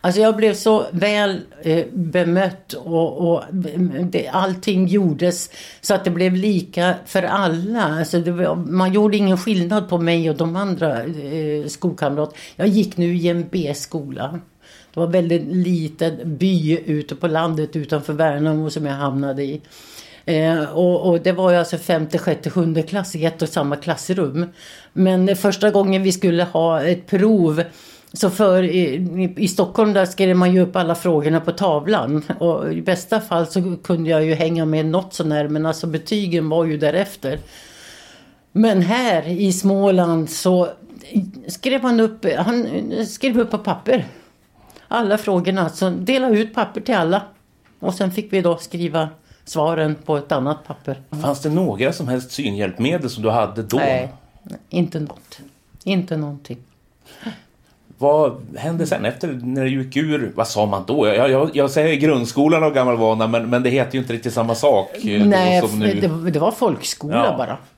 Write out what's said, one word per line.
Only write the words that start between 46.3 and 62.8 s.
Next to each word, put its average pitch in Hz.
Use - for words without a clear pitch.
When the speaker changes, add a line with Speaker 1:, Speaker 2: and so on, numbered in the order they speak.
Speaker 1:
papper 226
till 226
alla. 180
Och 185
sen 190
fick 214
vi 190
då 170
skriva 160
svaren 156
på 151
ett 143
annat 147
papper. -
Speaker 2:
Fanns 139
det 156
några 151
som 139
helst 127
synhjälpmedel 113
som 110
du 110
hade 107
då? 120
Speaker 1:
Nej, 131
inte 175
något. -
Inte 180
någonting. 143
Speaker 2:
Vad 143
hände 165
sen -
efter 127
när 131
du 131
gick 131
ur? 147
Vad 110
sa 104
man 98
då? 131
Jag, 117
jag, 143
jag 139
säger 156
grundskolan 147
av 151
gammal 127